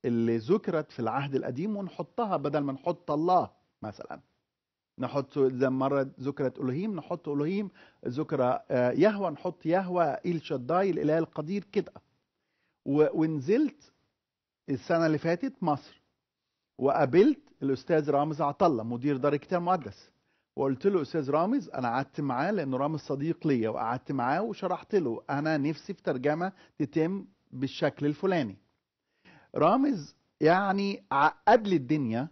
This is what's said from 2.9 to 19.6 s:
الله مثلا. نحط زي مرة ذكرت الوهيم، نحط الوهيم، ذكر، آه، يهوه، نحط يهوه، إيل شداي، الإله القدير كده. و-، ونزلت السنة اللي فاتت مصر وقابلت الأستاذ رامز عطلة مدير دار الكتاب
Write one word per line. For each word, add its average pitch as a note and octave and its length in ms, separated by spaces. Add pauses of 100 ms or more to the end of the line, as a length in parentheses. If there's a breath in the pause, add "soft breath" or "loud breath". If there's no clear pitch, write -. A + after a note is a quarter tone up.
الله D#3 380 (320)
مثلا. - 380 (800)
نحط C3 400
زي C3 300
مرة C3+ 400 (100)
ذكرت C3 400
الوهيم، E3 360
نحط E3+ 340
الوهيم، F3 400 (380 soft breath)
ذكر، C#3+ 360 (280)
آه، B2 200
يهوه، F#3+ 380
نحط E3 360
يهوه، F3+ 380
إيل D#3+ 380
شداي، D#3+ 480
الإله D3+ 280
القدير E3 540
كده. G3 200 (920)
و-، D3+ 360
ونزلت D#3+ 680 (760)
السنة E3 360
اللي D#3 120
فاتت E3+ 460
مصر - 380 (800)
وقابلت D3 600 (240)
الأستاذ C#3+ 480
رامز D3 300
عطلة C#3+ 420
مدير A#2+ 340
دار C#3+ 160
الكتاب F3 280